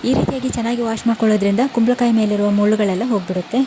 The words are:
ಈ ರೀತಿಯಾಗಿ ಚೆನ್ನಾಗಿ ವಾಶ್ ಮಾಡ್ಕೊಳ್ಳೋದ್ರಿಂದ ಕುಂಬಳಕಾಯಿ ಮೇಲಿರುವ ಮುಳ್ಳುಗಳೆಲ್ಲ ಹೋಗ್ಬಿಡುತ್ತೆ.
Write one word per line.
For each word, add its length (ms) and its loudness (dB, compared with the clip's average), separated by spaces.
ಈ 80 0
ರೀತಿಯಾಗಿ 360 -2
ಚೆನ್ನಾಗಿ 340 -2
ವಾಶ್ 240 -4
ಮಾಡ್ಕೊಳ್ಳೋದ್ರಿಂದ 540 2
ಕುಂಬಳಕಾಯಿ 400 2
ಮೇಲಿರುವ 380 2
ಮುಳ್ಳುಗಳೆಲ್ಲ 540 2
ಹೋಗ್ಬಿಡುತ್ತೆ. 640 -2